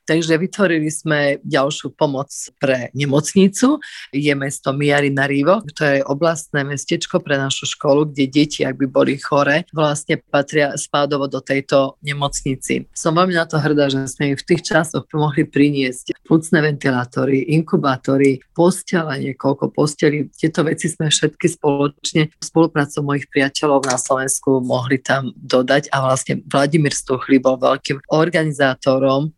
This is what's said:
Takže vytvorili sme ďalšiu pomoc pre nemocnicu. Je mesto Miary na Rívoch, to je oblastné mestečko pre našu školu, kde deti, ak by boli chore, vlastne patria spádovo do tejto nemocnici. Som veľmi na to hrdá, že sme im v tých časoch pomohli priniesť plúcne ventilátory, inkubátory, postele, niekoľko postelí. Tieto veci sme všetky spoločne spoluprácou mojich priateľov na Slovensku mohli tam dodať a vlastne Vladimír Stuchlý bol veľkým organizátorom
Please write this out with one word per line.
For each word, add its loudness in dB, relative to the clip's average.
Takže 2
vytvorili -2
sme 0
ďalšiu -2
pomoc -2
pre -2
nemocnicu. 2
Je 0
mesto -4
Miary 2
na 0
Rívoch, 2
to -2
je 2
oblastné -2
mestečko -4
pre -2
našu -4
školu, 2
kde -2
deti, 0
ak -4
by -2
boli 0
chore, 0
vlastne -2
patria 0
spádovo -2
do -6
tejto 0
nemocnici. -4
Som -2
veľmi 2
na 0
to -2
hrdá, 2
že -2
sme -2
im 0
v -8
tých 0
časoch 0
pomohli 0
priniesť 0
plúcne 2
ventilátory, 0
inkubátory, 2
postele, 0
niekoľko -2
postelí. 0
Tieto -2
veci -2
sme -2
všetky 0
spoločne -2
spoluprácou 0
mojich -4
priateľov 0
na 0
Slovensku 0
mohli 0
tam -2
dodať 0
a -2
vlastne -2
Vladimír 2
Stuchlý 0
bol 2
veľkým -2
organizátorom 2